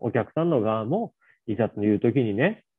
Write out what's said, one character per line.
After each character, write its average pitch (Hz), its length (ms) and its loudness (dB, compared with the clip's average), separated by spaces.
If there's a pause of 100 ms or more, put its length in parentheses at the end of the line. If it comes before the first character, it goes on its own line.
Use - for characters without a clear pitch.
お 113 60 0
客 113 200 -2
さ 160 120 0
ん 170 60 0
の 139 100 2
側 110 240 0
も、 180 280 -4 (340)
い 107 100 -4
ざ 110 120 2
と 104 140 -8
い 104 120 4
う 101 60 0
時 120 200 2
に 110 140 -2
ね、 170 300 -2 (140)